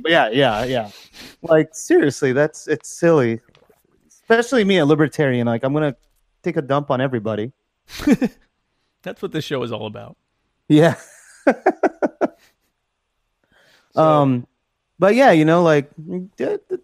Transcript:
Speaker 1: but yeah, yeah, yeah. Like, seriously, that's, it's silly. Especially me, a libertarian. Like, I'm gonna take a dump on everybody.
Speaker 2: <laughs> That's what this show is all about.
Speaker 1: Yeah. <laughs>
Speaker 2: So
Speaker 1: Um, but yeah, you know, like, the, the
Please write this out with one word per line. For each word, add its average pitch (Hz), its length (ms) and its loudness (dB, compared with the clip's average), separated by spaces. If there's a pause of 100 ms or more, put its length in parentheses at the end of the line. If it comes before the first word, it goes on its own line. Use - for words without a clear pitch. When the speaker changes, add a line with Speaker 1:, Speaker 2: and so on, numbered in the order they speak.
Speaker 1:
but 160 80 -2
yeah, 143 200 2
yeah, 120 340 0
yeah. 120 260 -6 (520)
Like, 160 300 2
seriously, 147 600 0
that's, 147 340 -2
it's 151 220 -6
silly. 127 520 0 (680)
Especially 233 560 0
me, 190 140 2
a 151 60 2
libertarian. 139 640 0
Like, 117 160 -2
I'm 131 100 -2
gonna 147 220 -2 (480)
take 170 140 -6
a 156 60 -4
dump 143 280 -4
on 127 100 -2
everybody. 110 520 -6 (720)
Speaker 2:
<laughs> - 800 -18
That's 190 180 -16
what 190 80 -8
this 156 140 -6
show 131 180 -6
is 117 80 -8
all 110 160 -10
about. 107 300 -16 (520)
Speaker 1:
Yeah. 151 280 4 (500)
<laughs> 262 80 2 (2500)
Speaker 2:
So 156 80 2
Speaker 1:
Um, 143 440 2 (520)
but 196 160 4
yeah, 254 180 6
you 156 120 4
know, 165 180 4
like, 151 340 2
the, 180 720 -8
the 370 160 -8